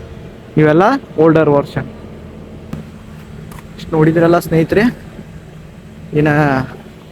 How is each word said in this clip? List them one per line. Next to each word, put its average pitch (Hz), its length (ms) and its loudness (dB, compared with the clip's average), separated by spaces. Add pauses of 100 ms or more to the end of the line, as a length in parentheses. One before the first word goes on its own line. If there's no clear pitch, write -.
(580)
ಇವೆಲ್ಲ 156 260 6 (340)
ಓಲ್ಡರ್ 156 320 6
ವರ್ಷನ್. 143 380 0 (1900)
ಇಷ್ಟು 170 140 -12
ನೋಡಿದ್ರಲ್ಲ 165 480 4
ಸ್ನೇಹಿತರೆ, 165 420 2 (1300)
ಇನ್ನ 151 140 2 (840)